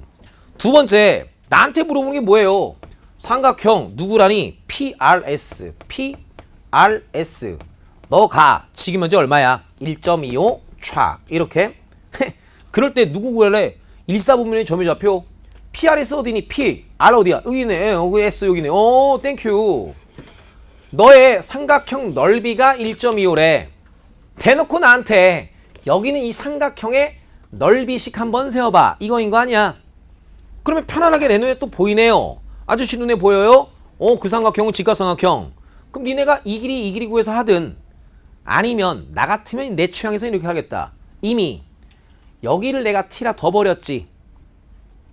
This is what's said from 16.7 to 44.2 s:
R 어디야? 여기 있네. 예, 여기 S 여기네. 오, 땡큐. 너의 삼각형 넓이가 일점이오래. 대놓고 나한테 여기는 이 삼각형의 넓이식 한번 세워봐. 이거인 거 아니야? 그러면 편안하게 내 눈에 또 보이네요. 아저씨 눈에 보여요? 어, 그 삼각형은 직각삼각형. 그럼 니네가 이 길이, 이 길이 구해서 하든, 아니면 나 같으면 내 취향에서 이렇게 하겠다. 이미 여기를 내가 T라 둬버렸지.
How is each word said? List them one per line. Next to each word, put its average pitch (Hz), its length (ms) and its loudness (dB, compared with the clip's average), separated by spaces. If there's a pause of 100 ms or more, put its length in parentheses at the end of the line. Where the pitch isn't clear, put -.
R 220 180 6
어디야? 180 300 2
여기 254 140 -4
있네. 233 140 -2
예, 196 180 -2
여기 180 300 0
S 202 220 -4
여기네. 175 240 -2
오, 247 540 2
땡큐. 208 720 -2 (960)
너의 247 520 6
삼각형 277 720 -4
넓이가 226 600 0
일점이오래. 190 960 0 (680)
대놓고 285 400 2
나한테 220 720 4 (360)
여기는 220 360 0
이 233 100 -6
삼각형의 285 840 -4 (340)
넓이식 226 680 0
한번 240 300 -4
세워봐. 190 500 4
이거인 220 300 -2
거 220 80 2
아니야? 220 380 0 (840)
그러면 311 240 -4
편안하게 311 420 0
내 208 100 4
눈에 254 200 -2
또 277 80 -8
보이네요. 208 760 0 (260)
아저씨 233 320 -4
눈에 240 180 -2
보여요? 202 520 4 (300)
어, 220 200 2
그 196 100 -6
삼각형은 220 440 0
직각삼각형. 180 800 -2 (380)
그럼 269 140 -12
니네가 277 400 0
이 208 160 -8
길이, 254 280 -6
이 190 40 -8
길이 226 140 -8
구해서 214 260 -2
하든, 196 440 -2 (680)
아니면 180 680 -4
나 95 160 -4
같으면 214 500 -8
내 170 120 0
취향에서 214 380 -6
이렇게 190 200 -6
하겠다. 139 460 -8 (280)
이미 196 420 -4 (800)
여기를 220 420 -4
내가 202 240 -2
T라 - 260 -8
둬버렸지. 175 760 -2 (1040)